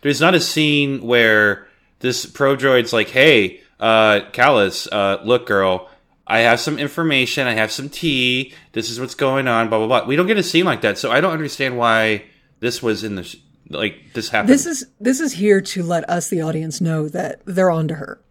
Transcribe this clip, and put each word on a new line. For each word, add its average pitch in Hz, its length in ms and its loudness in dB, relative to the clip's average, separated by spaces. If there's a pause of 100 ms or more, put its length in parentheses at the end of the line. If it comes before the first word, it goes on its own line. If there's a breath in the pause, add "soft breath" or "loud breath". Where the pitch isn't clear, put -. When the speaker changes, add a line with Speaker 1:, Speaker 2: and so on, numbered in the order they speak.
Speaker 1:
there's 143 200 0
not 180 140 4
a 160 60 4
scene 143 600 0
where 110 680 4 (320 soft breath)
this 123 260 -4
pro 139 320 0
droid's 123 360 2
like, 107 160 0
"Hey, 131 520 4 (180 loud breath)
uh, 110 420 4 (100)
Kallus, 123 600 2
uh, 98 320 0
look, 120 220 0
girl, 95 420 0 (380 loud breath)
I 113 140 0
have 117 200 4
some 151 200 -6
information, 143 680 -2
I 120 80 -2
have 110 180 -2
some 139 180 -10
tea, 131 680 -4 (160 loud breath)
this 113 180 -6
is 117 100 -10
what's 127 140 -8
going 135 340 -2
on, 113 220 0
blah, 110 80 0
blah, 110 100 0
blah." 117 200 0
We 135 80 0
don't 180 100 2
get 214 120 0
a 190 60 0
scene 170 220 0
like 139 160 -2
that, 104 160 0
so 107 140 -4
I 135 100 2
don't 180 120 0
understand 135 440 -6
why 110 460 2 (360 soft breath)
this 120 220 -4
was 110 220 -2
in 107 120 -8
the, 90 80 -10
sh-, - 120 -18 (340)
like, 87 460 -8
this 117 140 -8
happened. 110 200 0
Speaker 2:
This 277 160 4
is, 320 220 -8 (120)
this 262 200 -2
is 320 140 -4
here 196 280 2
to 180 220 -8
let 170 260 -4
us, 175 200 -4
the 175 120 -2
audience, 160 400 -6
know 160 280 -2
that - 360 -8
they're 185 240 0
onto 160 260 -2
her. - 240 -14 (120)